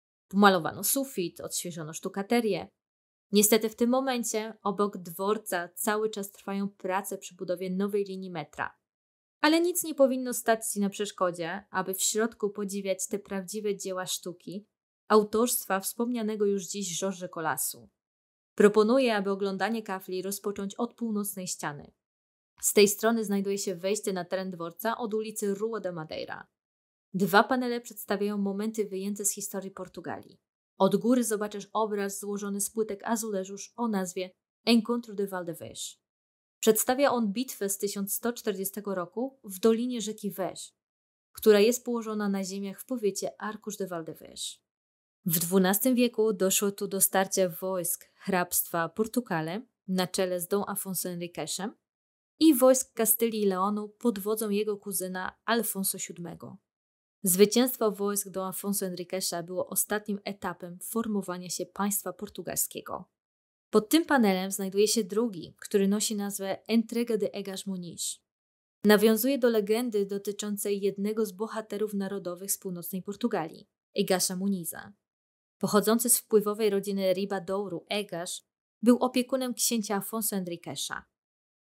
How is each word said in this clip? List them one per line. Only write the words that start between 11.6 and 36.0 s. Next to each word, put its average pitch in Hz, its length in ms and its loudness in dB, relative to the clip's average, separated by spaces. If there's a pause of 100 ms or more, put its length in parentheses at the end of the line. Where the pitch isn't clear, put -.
aby 185 240 -4
w - 80 -6
środku 214 480 0
podziwiać 196 580 -4
te 202 120 -4
prawdziwe 202 580 -4
dzieła 185 280 -6
sztuki 175 600 -8 (440)
autorstwa 214 680 4
wspomnianego 220 680 -2
już 202 220 0
dziś 185 340 -6
Jorge 180 280 -4
Colasu. 147 600 -4 (680)
Proponuję, 214 600 6
aby 196 160 0
oglądanie 196 520 -2
kafli 185 380 -6
rozpocząć 196 540 -6
od 240 180 -4
północnej 208 540 -6
ściany. 147 440 -8 (680)
Z - 120 0
tej 208 140 10
strony 220 380 0
znajduje 196 320 0
się 196 180 -4
wejście 196 380 -2
na 180 120 -2
teren 190 260 -4
dworca 170 460 -4
od 220 160 -4
ulicy 214 400 -2
Rua 214 260 -4
da 185 120 -4
Madeira. - 560 -10 (640)
Dwa 196 300 6
panele 240 380 -2
przedstawiają 208 560 -4
momenty 202 480 -2
wyjęte 196 400 -6
z - 80 0
historii 190 380 -8
Portugalii. 156 680 -12 (380)
Od 196 180 6
góry 240 280 4
zobaczysz 208 500 -4
obraz 208 460 -2
złożony 202 420 -4
z - 80 -4
płytek 214 340 -4
azuleżusz 196 720 -4
o 233 120 -2
nazwie 190 440 -2 (340)
Encontro 233 480 2
de 202 140 -2
Valdevez. 170 720 -10 (600)